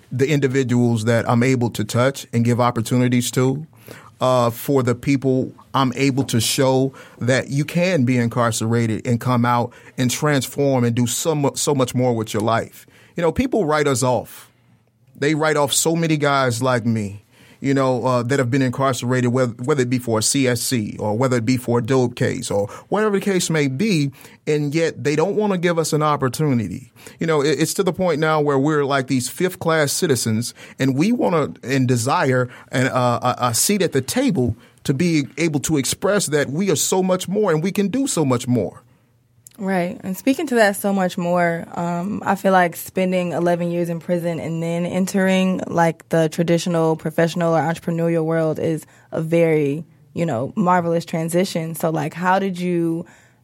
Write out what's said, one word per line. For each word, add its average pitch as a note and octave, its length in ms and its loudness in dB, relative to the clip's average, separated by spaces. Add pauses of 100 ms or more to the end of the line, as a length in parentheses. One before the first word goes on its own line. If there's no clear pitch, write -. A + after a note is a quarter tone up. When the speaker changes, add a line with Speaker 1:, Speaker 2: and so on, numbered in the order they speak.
(120)
Speaker 1:
the C3 160 2
individuals B2 800 2
that A#2 240 2
I'm A#2+ 140 4
able B2 280 2
to A2 120 -6
touch B2 500 0
and A#2 100 2
give A#2+ 160 2
opportunities B2 720 2
to, C3+ 340 0 (560)
uh, B2+ 280 4
for C3 340 0
the B2 120 0
people C3 560 0 (220)
I'm C3 220 2
able C3+ 300 0
to C#3 140 0
show C3 540 2 (260)
that B2 300 0
you C#3+ 160 -2
can F3 400 0
be B2+ 120 2
incarcerated A#2 920 0
and A#2+ 120 0
come B2 240 0
out A#2+ 300 0 (240)
and B2+ 120 0
transform C#3 720 0
and A#2 120 0
do B2 120 0
so D#3 280 -2
mu-, C#3 200 0
so - 180 0
much B2+ 220 0
more B2+ 200 2
with A2 180 -4
your G#2+ 100 -2
life. A2+ 420 -2 (300)
You E3+ 60 -4
know, E3 100 2
people A#3+ 340 0
write D3+ 220 2
us B2+ 160 0
off. - 480 -2 (640)
They D3+ 200 0
write D3+ 220 2
off C#3+ 160 2
so E3 220 2
many E3 220 0
guys C3+ 440 2
like B2 240 0
me, G#2 380 -4 (360)
you C#3 140 0
know, C3 320 0
uh, B2 180 2
that C3+ 160 0
have A#2+ 120 0
been C#3 100 2
incarcerated, B2+ 680 0
whether, B2+ 220 0
whether B2+ 300 0
it B2 60 0
be B2+ 100 0
for A2+ 200 0
a - 20 2
C C3+ 260 2
S B2 140 0
C A2+ 380 -4
or G#2 180 -2
whether B2+ 200 2
it A#2+ 80 -2
be B2+ 120 2
for A#2+ 220 0
a A#2 40 -2
dope B2 320 0
case G#2+ 360 -4
or G2+ 160 0 (220)
whatever G3+ 280 0
the G3 60 -2
case F#3+ 260 0
may D#3 180 2
be, C#3+ 440 0 (340)
and D3+ 300 0
yet D#3+ 280 -2
they C#3+ 120 0
don't F3+ 200 2
wanna G3+ 220 0
give E3+ 220 0
us D#3 140 -2
an D3+ 100 2
opportunity. C3+ 880 0 (280)
You E3+ 80 -2
know, D#3 140 2
it, D3 180 2
it's D#3 160 0
to G3+ 80 0
the F3 100 0
point F3 260 0
now D#3 220 2
where C#3+ 180 2
we're D3 240 2
like C3+ 240 0
these B2+ 220 0
fifth-class D#3+ 600 0
citizens, A#2 640 0 (240)
and C3+ 180 0
we F3+ 160 2
wanna E3+ 420 0 (100)
and B2 240 0
desire B2+ 640 0 (220)
an, C3 160 0
uh, B2 520 0
a, A#2+ 100 2
a A2+ 40 -2
seat G3+ 280 0
at E3+ 120 0
the C3+ 80 0
table C#3 540 0 (280)
to - 100 0
be D#3 340 0 (100)
able D3+ 240 -2
to D#3 160 -2
express F#3+ 480 -2
that C#3+ 240 -2
we F3+ 200 -2
are D#3 60 2
so F#3 260 0
much F#3 280 -2
more G3+ 240 0
and D#3 100 0
we F#3+ 80 -2
can G3 160 0
do C4+ 200 -2
so D#3+ 180 0
much B2 220 0
more. A2 340 -2 (760)
Speaker 2:
Right. F#3+ 440 -4
And F#3+ 140 -6
speaking C4+ 300 -2
to B3 80 -2
that G#3 200 4
so G3+ 160 -2
much F#3 240 0
more, F3 500 0 (100)
um, F3 500 -4
I G3+ 80 2
feel F#3+ 180 0
like F3+ 240 4
spending F3+ 580 -2
eleven F3 360 0
years F3 180 -2
in E3+ 120 -6
prison E3+ 400 -2
and E3 240 -6
then E3+ 240 -2
entering, F#3 800 0
like, E3+ 420 0
the E3 180 2
traditional E3 680 0
professional E3 600 0
or D#3+ 40 2
entrepreneurial E3 680 -2
world D#3+ 320 0
is D#3+ 300 -4 (240)
a - 100 -4
very, D#3+ 640 2 (300)
you E3+ 100 -2
know, C3+ 300 -2
marvelous F3 500 2
transition. E3 720 -2
So, D#3+ 160 -2
like, D#3+ 240 -4
how F#3 240 0
did F#3+ 200 -4
you E3+ 460 -2 (380)